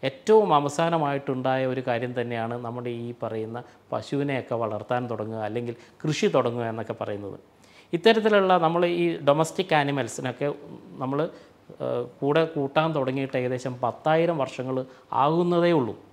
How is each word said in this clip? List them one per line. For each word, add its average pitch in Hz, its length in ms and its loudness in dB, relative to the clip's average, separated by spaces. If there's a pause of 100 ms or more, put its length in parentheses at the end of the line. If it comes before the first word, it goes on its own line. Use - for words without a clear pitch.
ഏറ്റവും 202 500 4
അവസാനമായിട്ടുണ്ടായ 143 1120 0
ഒരു 131 200 -2
കാര്യം 123 340 -2
തന്നെയാണ് 120 440 -4
നമ്മുടെ 120 260 -8
ഈ 120 320 -8
പറയുന്ന 113 400 -6 (300)
പശുവിനെയൊക്കെ 131 640 -2
വളർത്താൻ 117 560 -4
തുടങ്ങുക, 110 280 -6
അല്ലെങ്കിൽ 117 360 -6 (300)
കൃഷി 156 220 0
തുടങ്ങുക 120 380 2
എന്നൊക്കെ 113 360 -6
പറയുന്നത്. 101 380 -8 (540)
ഇത്തരത്തിലുള്ള 202 680 4
നമ്മൾ 170 280 2
ഈ 175 300 0
ഡൊമസ്റ്റിക് 156 580 2
ആനിമൽസിനൊക്കെ 139 760 -2 (500)
നമ്മൾ, 143 280 -2 (400)
ആ, 127 360 -4 (140)
കൂടെ 151 240 4
കൂട്ടാൻ 156 500 0
തുടങ്ങിയിട്ട് 135 420 -2
ഏകദേശം 127 460 -2
പത്തായിരം 160 560 2
വർഷങ്ങൾ 131 460 -4 (280)
ആകുന്നതേ 170 600 4
ഉള്ളൂ. 123 240 2 (160)